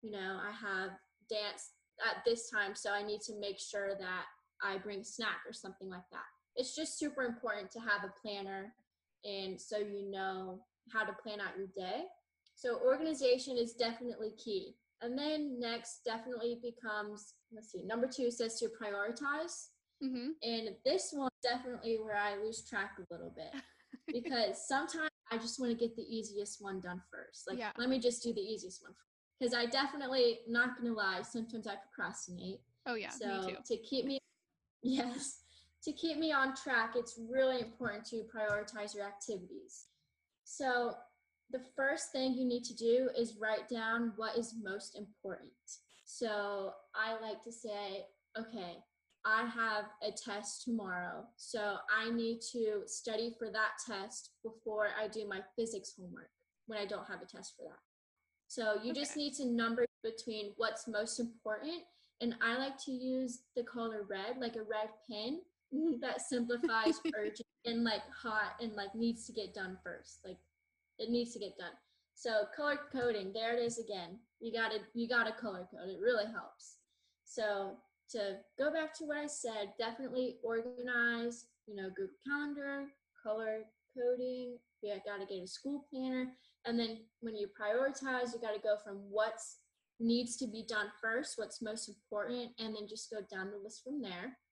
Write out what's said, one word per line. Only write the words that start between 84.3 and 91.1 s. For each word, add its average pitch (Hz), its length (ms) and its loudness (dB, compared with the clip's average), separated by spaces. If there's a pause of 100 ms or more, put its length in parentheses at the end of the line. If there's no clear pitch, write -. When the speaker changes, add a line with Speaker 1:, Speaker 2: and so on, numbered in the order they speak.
Speaker 1:
you 202 140 0 (100)
gotta 202 200 -4
get 196 180 -4
a 190 40 -8
school 285 440 -4
planner. 254 400 0 (340)
And 233 140 4
then 226 220 0 (180)
when 226 160 -4
you 202 120 -2
prioritize, 247 840 2
you 233 80 -4
gotta 214 180 0
go 208 240 4
from 196 140 -8 (120)
what's 214 500 0 (400)
needs 233 380 4
to 262 100 -2
be 214 200 -6
done 214 200 0 (140)
first, 226 360 0